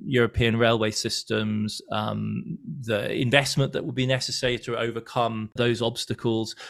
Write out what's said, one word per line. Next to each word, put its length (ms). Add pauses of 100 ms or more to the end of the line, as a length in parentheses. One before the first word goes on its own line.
European 520
railway 340
systems, 880 (120)
um, 640 (220)
the 320
investment 600
that 120
would 100
be 140
necessary 500
to 180
overcome 800
those 260
obstacles. 760 (140)